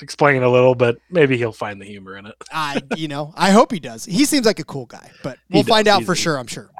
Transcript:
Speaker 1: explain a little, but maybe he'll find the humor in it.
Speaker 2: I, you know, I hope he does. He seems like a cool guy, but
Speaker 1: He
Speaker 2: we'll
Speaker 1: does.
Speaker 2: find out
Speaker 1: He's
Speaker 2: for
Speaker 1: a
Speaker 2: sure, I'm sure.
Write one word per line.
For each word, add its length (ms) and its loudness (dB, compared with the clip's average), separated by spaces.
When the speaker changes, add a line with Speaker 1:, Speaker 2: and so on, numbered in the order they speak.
Speaker 1:
explain 440 0
a 40 4
little, 280 4
but 220 0
maybe 260 2
he'll 160 -2
find 280 -10
the 40 -20
humor 320 -18
in 100 -18
it. 80 -20
Speaker 2:
I, 280 -6
you 120 -8
know, 280 -8
I 140 2
hope 220 4
he 80 -6
does. 240 -14
He 200 0
seems 220 0
like 140 0
a 40 -10
cool 220 -12
guy, 240 -20
but 120 -10
Speaker 1:
He 60 -2
Speaker 2:
we'll 100 4
Speaker 1:
does. 40 -4
Speaker 2:
find 200 2
out 100 4
Speaker 1:
He's 80 -6
Speaker 2:
for 60 0
Speaker 1:
a 40 -4
Speaker 2:
sure, 220 -2
I'm 80 -10
sure. 340 -14